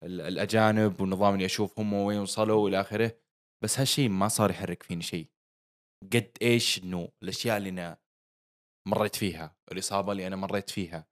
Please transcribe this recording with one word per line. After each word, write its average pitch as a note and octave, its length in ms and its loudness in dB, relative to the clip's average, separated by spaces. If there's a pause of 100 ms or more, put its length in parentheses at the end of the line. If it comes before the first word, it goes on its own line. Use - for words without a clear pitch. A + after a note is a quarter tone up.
ال-، F2+ 160 -8
الأجانب"، G#2 800 2
ونظام F#2+ 340 2
اللي F#2+ 120 0
أشوف G2 320 -2
هم G#2+ 140 -2
وين G2+ 260 0
وصلوا G#2+ 460 2
وإلى F#2+ 160 2
آخره. A2+ 380 0 (460)
بس G#2+ 160 0
هالشيء C3+ 280 2
ما G2 200 2
صار G#2+ 220 2
يحرك F2 320 -6
فيني E2+ 200 -6
شيء. E2 260 -8 (840)
قد A#2 180 2 (120)
إيش A#2+ 360 4
إنه F2+ 300 -6 (140)
الأشياء G#2+ 340 -2
اللي G2+ 120 -4
أنا F2 300 -8 (920)
مريت G#2 280 0
فيها، D#2+ 400 -4 (160)
الإصابة G2 400 -2
اللي F#2+ 140 -4
أنا F#2+ 100 -6
مريت F#2+ 340 -4
فيها E2 420 -8